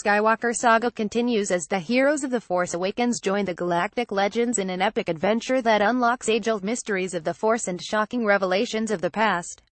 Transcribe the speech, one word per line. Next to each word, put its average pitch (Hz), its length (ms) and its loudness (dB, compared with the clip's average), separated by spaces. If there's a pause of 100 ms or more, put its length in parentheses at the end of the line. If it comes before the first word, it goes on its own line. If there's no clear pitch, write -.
Skywalker 220 480 2
saga 226 380 2
continues 226 580 -2
as 180 160 -2
the 196 140 -2
heroes 262 440 2
of 277 60 -4
The 247 100 -2
Force 180 360 -2
Awakens 214 440 0
join 196 260 0
the 180 100 -4
Galactic 180 560 -2
Legends 208 480 0
in 190 100 -2
an 185 140 -2
epic 214 260 0
adventure 214 540 0
that 214 180 4
unlocks 233 480 0
age-old 220 340 0
mysteries 190 520 -4
of 160 80 -4
the 170 100 -2
Force 220 340 0
and 180 140 -6
shocking 214 420 -2
revelations 202 680 2
of 180 100 -2
the 180 80 0
past. 196 640 -2